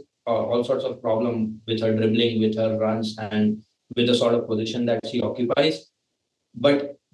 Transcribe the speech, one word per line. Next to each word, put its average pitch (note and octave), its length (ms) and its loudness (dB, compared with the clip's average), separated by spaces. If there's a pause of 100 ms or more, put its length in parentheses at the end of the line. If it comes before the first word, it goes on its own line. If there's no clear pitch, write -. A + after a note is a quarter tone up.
(280)
uh, A2 180 0
all A#2 180 0
sorts B2 220 -2
of A#2+ 160 -6
problem A2+ 640 -2
with A2+ 160 -2
her A2 140 2
dribbling, A2 440 2
with G#2+ 160 2
her A2 220 0
runs, A2 400 -2
and G#2+ 460 0 (320)
with A#2+ 100 4
the B2 80 4
sort A#2 200 4
of A#2 140 0
position A2+ 380 -2
that A2+ 140 0 (100)
she A#2+ 120 -2
occupies. - 680 -2 (640)
But C#3+ 440 2 (160)